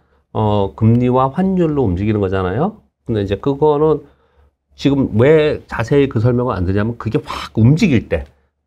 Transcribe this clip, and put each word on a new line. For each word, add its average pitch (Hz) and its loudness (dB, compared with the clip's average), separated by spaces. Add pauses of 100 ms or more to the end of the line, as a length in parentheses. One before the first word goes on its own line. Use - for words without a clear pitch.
(340)
어, 104 0
금리와 123 2
환율로 170 0
움직이는 104 0
거잖아요. 95 -2 (240)
근데 107 -4
이제 98 -4
그거는 151 0 (760)
지금 139 0
왜 147 2
자세히 135 0
그 120 -4
설명을 123 0
안 92 -2
드냐면, 104 -2
그게 113 -4
확 - -10
움직일 135 2
때, 73 -4 (400)